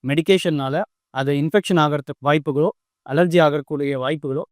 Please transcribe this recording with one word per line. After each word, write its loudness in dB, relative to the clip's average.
மெடிகேஷன்னால 0
அது -2
இன்ஃபெக்ஷன் 0
ஆகறதுக்கு 0
வாய்ப்புகளோ, 0
அலர்ஜி 4
ஆகக்கூடிய 0
வாய்ப்புகளோ -6